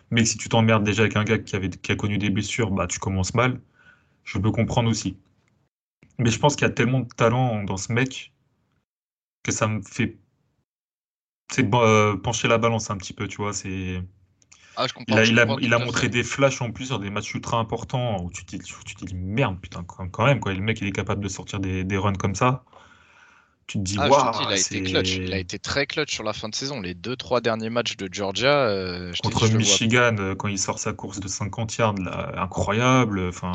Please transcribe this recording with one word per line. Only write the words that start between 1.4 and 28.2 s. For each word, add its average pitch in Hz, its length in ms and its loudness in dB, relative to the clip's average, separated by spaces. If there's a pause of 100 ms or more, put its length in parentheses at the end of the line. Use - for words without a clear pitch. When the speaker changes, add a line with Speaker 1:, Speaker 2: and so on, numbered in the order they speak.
Speaker 1:
avait, 95 120 -2
qui - 240 -4
a 92 40 2
connu 104 200 0
des 101 140 0
blessures, 107 400 0
bah, 90 160 0
tu - 120 -6
commences 95 360 -2
mal. 123 260 2 (640)
Je - 140 -6
peux 104 120 2
comprendre 113 380 2
aussi. 98 300 -2 (1000)
Mais 123 120 4
je 113 80 0
pense 143 180 4
qu'il 120 100 0
y 110 40 4
a - 20 -6
tellement 127 280 2
de 123 80 -6
talent 117 560 2
dans 95 120 -4
ce - 160 -6
mec - 400 -2 (1080)
que 131 100 -2
ça 113 160 0
me 107 140 -2
fait, - 340 -4 (1400)
c'est, 123 220 2
euh, 107 420 6
pencher 117 320 -2
la 117 80 6
balance 113 320 2
un 104 80 -4
petit - 160 -10
peu, 101 160 -6
tu - 80 -12
vois, 104 160 -4
c'est 92 500 -6 (760)
Speaker 2:
Ah, 123 100 0
je - 60 -4 (160)
Speaker 1:
Il 110 60 2
a, - 20 6
Speaker 2:
comprends, 113 80 8
je 113 80 6
Speaker 1:
il 117 60 6
a, 120 80 8
Speaker 2:
comprends 131 120 0
Speaker 1:
il 120 160 2
a - 20 4
Speaker 2:
tout 117 60 2
à 120 40 -2
Speaker 1:
montré 117 160 -2
Speaker 2:
fait. 120 80 2
Speaker 1:
des 120 120 0
flashs 135 380 2
en 120 100 -4
plus 117 160 -8
sur 131 120 -4
des 101 120 -6
matchs 101 240 -6
ultra 117 240 -2
importants 113 640 -2
où 87 80 -6
tu - 140 -14
te - 120 -12
dis, - 160 -12
où - 120 -18
tu - 100 -14
te - 100 -14
dis, 92 100 -10
merde, 95 460 -2
putain, - 240 -12
quand, 90 240 -12
quand 107 180 0
même, 135 140 4
quoi. 98 120 -4
Le 95 80 -4
mec, 110 200 -2
il 101 60 -4
est 95 60 -2
capable 101 300 -4
de 98 60 -4
sortir 95 320 -8
des, 92 240 -2
des 98 120 -2
runs 98 160 0
comme 98 220 -2
ça. 127 300 2 (1040)
Tu - 100 -6
te 101 40 -2
dis, 95 160 -4
Speaker 2:
Ah, 135 60 2
je 139 60 6
te 135 40 8
Speaker 1:
waouh, 127 180 4
Speaker 2:
dis, 110 100 -2
il 104 100 -2
a 98 40 2
été 98 280 -2
clutch. 92 320 0
Il 92 80 -4
a 92 60 -4
Speaker 1:
c'est 95 100 -2
Speaker 2:
été 92 180 -8
très - 280 -2
clutch - 280 -4
sur - 80 -6
la 107 100 -2
fin 110 160 -6
de 107 60 -10
saison. 135 260 -6
Les 90 140 -6
deux, 101 220 -8
trois 123 240 0
derniers 113 280 0
matchs 117 280 -2
de 98 160 -6
Georgia, 107 560 2